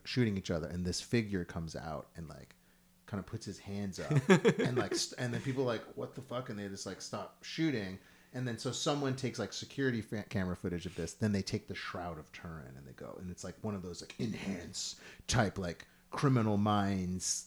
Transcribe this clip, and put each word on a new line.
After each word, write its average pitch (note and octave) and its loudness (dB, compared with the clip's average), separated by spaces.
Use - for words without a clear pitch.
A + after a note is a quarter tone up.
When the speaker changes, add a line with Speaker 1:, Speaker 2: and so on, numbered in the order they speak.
Speaker 1:
shooting A2 2
each F#2+ -4
other, D#2+ 2
and F2 -2
this F2+ 0
figure G2+ 2
comes E2 -6
out D2+ -6
and, E2 -10
like, C#2 -16
kinda G2 -4
puts - -8
his G2+ -8
hands G2+ -4
up D#2 -6
Speaker 2:
<laughs> E3+ 8
Speaker 1:
and, B2 4
like, G#2+ 2
st-, - -2
and B2 -2
then A#2 -2
people C3+ 0
are B2+ 2
like, G#2+ -2
"What C3 -8
the C3+ -10
fuck?" B2+ -6
And G#2+ -6
they G2+ -4
just, G2 -8
like, F#2 -8
stop - -8
shooting. A2 0
And B2+ -2
then A#2 -2
so B2 -2
someone C#3+ 2
takes, B2 -2
like, G2+ 0
security B2+ 0
fa-, G#2 -4
camera F2+ 2
footage F2 -2
of E2+ -8
this. E2 -4
Then G#2+ 2
they G2 4
take - -2
the F#2 -6
Shroud E2+ -6
of D#2 -14
Turin D2+ -10
and C#2 -16
they B1+ -14
go, A1+ -10
and F2+ -8
it's, F2 -10
like, F#2 -8
one G#2+ -2
of F#2 -4
those, F2 -8
like, - -14
enhance F#2+ -4
type, A2+ 4
like, F2 -2
Criminal A#2 6
Minds, G2 2